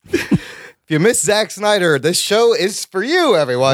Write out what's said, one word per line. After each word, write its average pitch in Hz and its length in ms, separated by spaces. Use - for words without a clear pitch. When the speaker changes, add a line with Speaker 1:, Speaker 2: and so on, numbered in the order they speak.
Speaker 1:
if - 300
you 156 100
missed 226 240
Zack 202 280
Snyder, 185 480
this 156 200
show 233 340
is 180 320
for 190 180
you, 302 320
Speaker 2:
I 156 60
Speaker 1:
everyone. 127 320